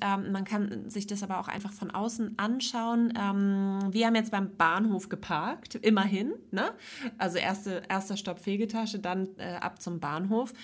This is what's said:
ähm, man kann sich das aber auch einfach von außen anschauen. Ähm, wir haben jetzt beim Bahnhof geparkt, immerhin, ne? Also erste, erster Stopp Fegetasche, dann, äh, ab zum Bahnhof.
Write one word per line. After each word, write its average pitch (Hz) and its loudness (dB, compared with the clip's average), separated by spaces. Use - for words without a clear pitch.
ähm, 196 0
man 196 0
kann 208 -2
sich 202 -4
das 202 -4
aber 190 -2
auch 190 -6
einfach 202 -6
von - -8
außen 214 0
anschauen. 233 2
Ähm, 196 2
wir 226 4
haben 226 4
jetzt 220 2
beim 196 -2
Bahnhof 185 4
geparkt, 170 -4
immerhin, 208 4
ne? 233 0
Also 180 0
erste, 190 0
erster 196 0
Stopp 175 -6
Fegetasche, 214 -2
dann, 185 0
äh, 175 -6
ab - -6
zum 175 -4
Bahnhof. 190 0